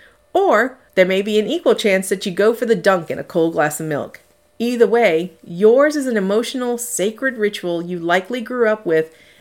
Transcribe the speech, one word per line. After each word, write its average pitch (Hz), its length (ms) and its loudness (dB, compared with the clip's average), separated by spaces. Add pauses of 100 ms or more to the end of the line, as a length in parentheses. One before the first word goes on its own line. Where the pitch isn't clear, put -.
(320)
or 262 460 0 (180)
there 185 100 4
may 190 160 0
be 214 180 0
an 208 80 0
equal 285 280 0
chance 190 340 0
that 196 160 -4
you 196 60 -4
go 202 220 2
for 240 120 -4
the 220 100 2
dunk 180 340 0
in 165 80 -8
a 139 60 -10
cold 165 300 0
glass 151 260 0
of 160 60 -8
milk. 147 340 -6 (380)
Either 240 280 2
way, 190 460 2 (140)
yours 240 500 4
is 269 120 -4
an 226 100 -2
emotional, 233 600 -2
sacred 233 600 -4
ritual 196 440 -4
you 175 160 -8
likely 175 440 -2
grew 240 260 -2
up 214 180 -2
with 160 240 0 (320)